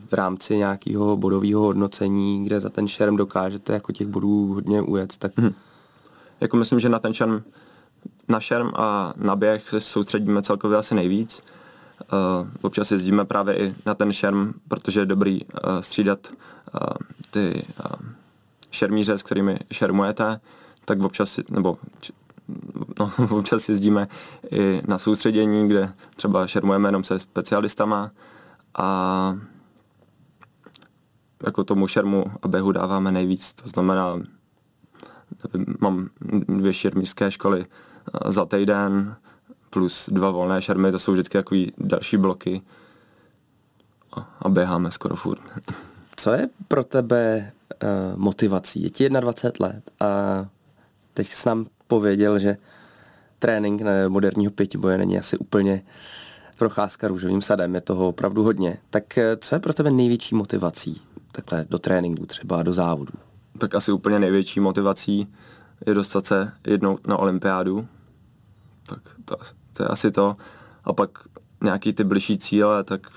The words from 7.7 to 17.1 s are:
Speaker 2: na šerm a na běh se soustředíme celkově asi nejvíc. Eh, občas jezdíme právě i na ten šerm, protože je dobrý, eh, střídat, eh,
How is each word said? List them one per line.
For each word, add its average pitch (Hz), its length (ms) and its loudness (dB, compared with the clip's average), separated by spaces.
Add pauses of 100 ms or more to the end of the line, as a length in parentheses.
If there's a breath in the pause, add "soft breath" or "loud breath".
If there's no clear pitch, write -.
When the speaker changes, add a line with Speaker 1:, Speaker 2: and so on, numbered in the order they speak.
Speaker 2:
na 113 100 2
šerm 120 360 -2
a 101 420 0
na 101 180 0
běh 107 340 0
se 107 100 0
soustředíme 104 600 0
celkově 104 360 0
asi 107 180 -2
nejvíc. 98 480 0 (580 loud breath)
Eh, - 40 -16 (560)
občas 104 300 -2
jezdíme 98 340 2
právě 101 320 0
i 95 180 -2 (100)
na 107 100 0
ten 104 180 0
šerm, 101 400 0 (140)
protože 104 320 -2
je 101 60 2
dobrý, 98 360 2
eh, - 60 -14 (360)
střídat, 101 440 0 (480 loud breath)
eh, - 40 -4 (520)